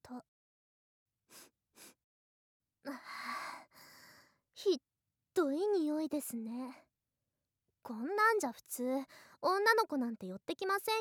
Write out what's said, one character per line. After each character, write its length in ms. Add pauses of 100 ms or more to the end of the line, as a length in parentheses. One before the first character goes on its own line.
と。 200 (2500)
<sighs> 80 (1600)
ひ 220
っ 60 (520)
ど 180
い 180
匂 340
い 80
で 100
す 160
ね。 480 (1000)
こ 120
ん 200
な 200
ん 60
じ 60
ゃ 60
普 120
通、 420 (340)
女 320
の 140
子 100
な 140
ん 80
て 80
寄 100
っ 20
て 160
き 120
ま 140
せ 200